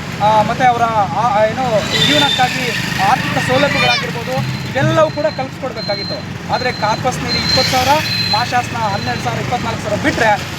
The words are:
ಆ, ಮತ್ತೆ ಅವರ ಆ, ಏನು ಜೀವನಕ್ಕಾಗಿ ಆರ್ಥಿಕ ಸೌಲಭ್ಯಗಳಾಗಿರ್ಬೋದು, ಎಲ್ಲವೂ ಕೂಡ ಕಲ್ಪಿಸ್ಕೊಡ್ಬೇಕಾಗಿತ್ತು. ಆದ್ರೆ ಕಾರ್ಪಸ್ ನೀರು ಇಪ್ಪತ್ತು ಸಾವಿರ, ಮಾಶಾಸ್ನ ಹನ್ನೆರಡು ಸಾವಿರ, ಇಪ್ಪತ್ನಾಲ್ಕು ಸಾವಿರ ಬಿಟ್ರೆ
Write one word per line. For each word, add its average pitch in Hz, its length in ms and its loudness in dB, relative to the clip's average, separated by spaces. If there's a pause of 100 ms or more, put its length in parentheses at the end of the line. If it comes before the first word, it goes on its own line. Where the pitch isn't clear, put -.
(240)
ಆ, 214 180 6
ಮತ್ತೆ 233 240 2
ಅವರ 240 160 4 (400)
ಆ, 214 240 4
ಏನು 226 200 0 (420)
ಜೀವನಕ್ಕಾಗಿ 262 580 2 (380)
ಆರ್ಥಿಕ 254 440 2
ಸೌಲಭ್ಯಗಳಾಗಿರ್ಬೋದು, 269 1160 0 (120)
ಎಲ್ಲವೂ 311 340 2
ಕೂಡ 294 160 -2 (120)
ಕಲ್ಪಿಸ್ಕೊಡ್ಬೇಕಾಗಿತ್ತು. 233 800 -6 (360)
ಆದ್ರೆ 247 180 0
ಕಾರ್ಪಸ್ 233 460 -2
ನೀರು 240 200 -2
ಇಪ್ಪತ್ತು - 340 2
ಸಾವಿರ, 254 200 4 (400)
ಮಾಶಾಸ್ನ 240 460 0 (160)
ಹನ್ನೆರಡು 233 300 -4
ಸಾವಿರ, 226 160 -2
ಇಪ್ಪತ್ನಾಲ್ಕು 226 420 -4
ಸಾವಿರ - 220 -2
ಬಿಟ್ರೆ 240 280 2 (280)